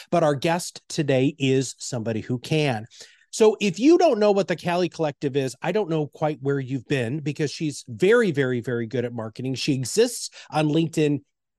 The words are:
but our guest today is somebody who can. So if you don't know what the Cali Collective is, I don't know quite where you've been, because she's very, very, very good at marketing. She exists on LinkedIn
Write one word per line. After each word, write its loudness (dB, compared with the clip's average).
but 4
our 4
guest -2
today 2
is 0
somebody -4
who -4
can. -2
So 4
if 0
you 6
don't 4
know 6
what 2
the -2
Cali -2
Collective -4
is, -2
I -2
don't -2
know 0
quite -4
where -2
you've -6
been, -2
because -4
she's -6
very, 2
very, 0
very -4
good -2
at -6
marketing. -8
She -2
exists -2
on 0
LinkedIn 0